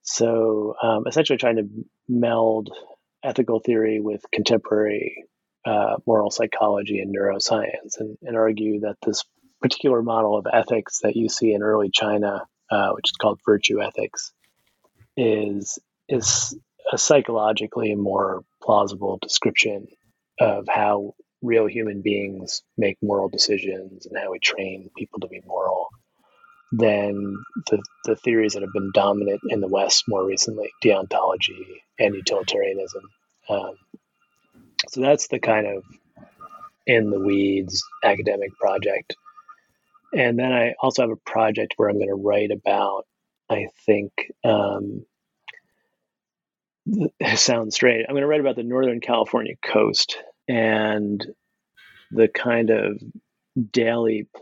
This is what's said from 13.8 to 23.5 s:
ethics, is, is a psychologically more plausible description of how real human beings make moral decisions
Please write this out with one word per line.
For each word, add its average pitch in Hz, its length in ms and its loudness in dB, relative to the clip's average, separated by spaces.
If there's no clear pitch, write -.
ethics, - 520 -6
is, 107 640 -2
is - 460 -2
a - 60 0
psychologically 110 960 0
more 98 500 -2
plausible 101 600 0
description - 640 -2
of 101 300 2
how 104 460 0
real 113 260 4
human 104 360 -4
beings 98 600 -4
make 101 260 0
moral 101 260 0
decisions 95 760 -4